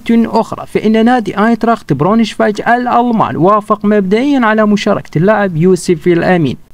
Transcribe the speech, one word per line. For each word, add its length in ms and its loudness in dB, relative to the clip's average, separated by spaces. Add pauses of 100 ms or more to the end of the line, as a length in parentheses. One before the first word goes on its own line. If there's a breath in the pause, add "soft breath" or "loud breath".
أخرى 580 -2
فإن 380 0
نادي 340 0
آينتراخت 540 0
برونشفايج 680 0
الألمان 720 0
وافق 500 0
مبدئياً 600 0
على 200 2
مشاركة 520 -2
اللاعب 400 0
يوسف 500 0
الأمين 500 0 (160)